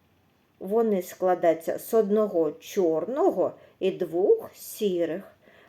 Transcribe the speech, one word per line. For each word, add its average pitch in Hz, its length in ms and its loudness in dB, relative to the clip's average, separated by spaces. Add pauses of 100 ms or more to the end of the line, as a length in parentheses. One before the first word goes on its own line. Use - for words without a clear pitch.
(580)
вони 208 440 0
складаються 175 760 0
з - 160 -6
одного 202 580 2
чорного 180 1000 0 (280)
і 185 100 0
двох 170 640 0
сірих. 180 680 -4 (460)